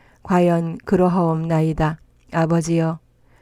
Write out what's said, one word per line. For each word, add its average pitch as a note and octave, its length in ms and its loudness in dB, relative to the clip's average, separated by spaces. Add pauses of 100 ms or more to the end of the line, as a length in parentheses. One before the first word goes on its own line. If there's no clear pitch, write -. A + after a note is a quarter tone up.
(220)
과연 E3+ 600 0
그러하옵나이다. D#3+ 1120 0 (340)
아버지여, E3 680 0 (400)